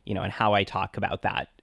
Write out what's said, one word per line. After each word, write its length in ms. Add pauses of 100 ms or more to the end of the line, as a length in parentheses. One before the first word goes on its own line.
you 80
know, 100
and 100
how 200
I 120
talk 320
about 240
that, 260 (160)